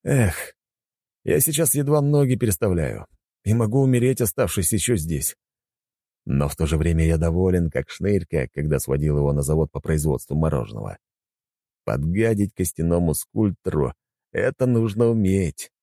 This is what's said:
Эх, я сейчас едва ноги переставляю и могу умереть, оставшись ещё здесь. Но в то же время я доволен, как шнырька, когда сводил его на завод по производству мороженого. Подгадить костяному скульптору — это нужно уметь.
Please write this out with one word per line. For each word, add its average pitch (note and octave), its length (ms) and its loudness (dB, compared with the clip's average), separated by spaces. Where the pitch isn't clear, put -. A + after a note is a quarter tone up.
Эх, B2+ 520 0
я - 160 2
сейчас D#3 340 0
едва D3 260 2
ноги C#3+ 360 4
переставляю F2+ 680 0
и G#2 100 2
могу A#2 260 2
умереть, B2+ 400 2
оставшись G2+ 520 -2
ещё A2 240 0
здесь. D#2 400 -4
Но C#2+ 220 0
в - 80 -8
то E2 100 0
же D#2 100 0
время D#2+ 300 2
я E2 100 2
доволен, E2+ 540 0
как - 180 -4
шнырька, E2+ 640 -2
когда D2 260 -2
сводил C#2+ 380 0
его C#2+ 160 0
на C#2+ 100 0
завод D2+ 300 0
по D2 80 -8
производству D2 560 -2
мороженого. G#1+ 600 -4
Подгадить G2 720 0
костяному E2+ 600 0
скульптору — E2+ 800 -2
это B2+ 340 -2
нужно A2+ 400 2
уметь. G2 680 0